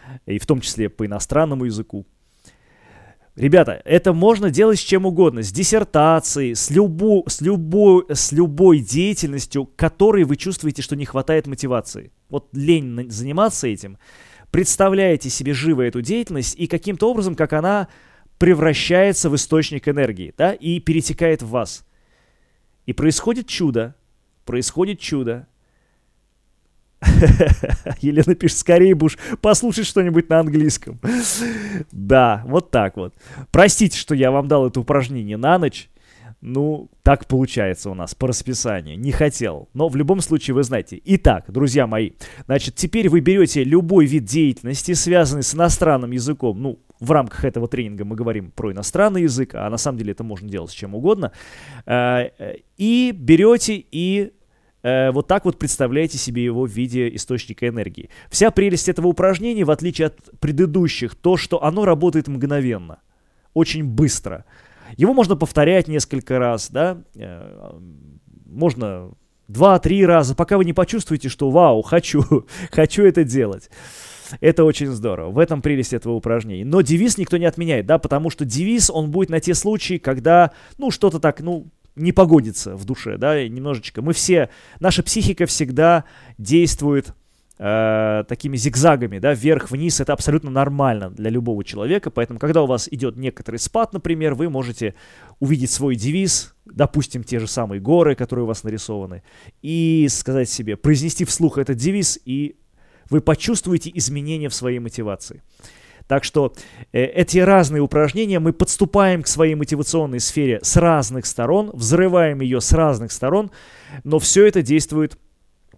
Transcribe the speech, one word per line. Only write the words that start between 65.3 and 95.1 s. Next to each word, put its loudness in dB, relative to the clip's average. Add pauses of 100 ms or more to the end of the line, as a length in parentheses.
повторять 2
несколько -4
раз, -2
да, -2 (160)
э, -18 (680)
можно -4 (360)
два-три 4
раза, 4
пока 0
вы 4
не -2
почувствуете, -2
что -4
"вау, 6
хочу, 0 (340)
<laughs> -12
хочу 2
это 6
делать". -4 (720)
Это 4
очень 2
здорово. -6
В -2
этом 2
прелесть -2
этого -4
упражнения. -4
Но 4
девиз 0
никто -2
не 0
отменяет, -2
да, 4
потому -4
что -6
девиз, 0
он -4
будет 0
на 0
те -2
случаи, -4
когда, 4 (240)
ну, -4
что-то 0
так, 0
ну, -8 (280)
не 0
погодится 4
в -14
душе, -8
да, 0
и -6
немножечко. -8
Мы 0
все, 2 (300)
наша 0
психика -2
всегда 2 (320)
действует, 0 (440)
э, 0
такими -6
зигзагами, 0
да, 0
вверх-вниз. -2
Это -2
абсолютно -2
нормально -2
для -6
любого -4
человека. -4
Поэтому, -6
когда 2
у 2
вас -2
идёт -6
некоторый -10
спад, -4
например, -4
вы -4
можете -6 (460)